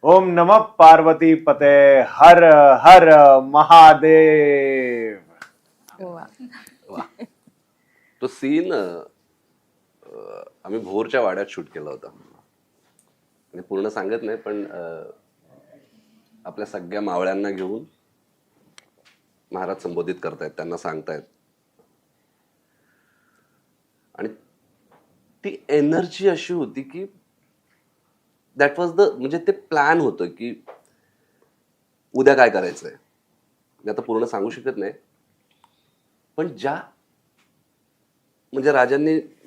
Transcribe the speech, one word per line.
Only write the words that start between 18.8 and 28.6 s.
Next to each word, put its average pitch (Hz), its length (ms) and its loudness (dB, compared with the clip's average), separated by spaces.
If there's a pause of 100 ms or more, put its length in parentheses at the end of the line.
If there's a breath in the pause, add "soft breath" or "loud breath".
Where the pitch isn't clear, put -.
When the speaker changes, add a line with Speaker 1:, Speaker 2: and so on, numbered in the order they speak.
Speaker 3:
महाराज 95 320 -14
संबोधित 87 400 -12
करतायत, 78 280 -16
त्यांना 82 260 -14
सांगतायत. 78 440 -16 (3000)
आणि 110 100 -14 (1120)
ती - 260 -16
एनर्जी 165 600 -4
अशी 175 240 -8
होती 135 280 -12
की 170 240 -20 (1500)
that 143 200 -4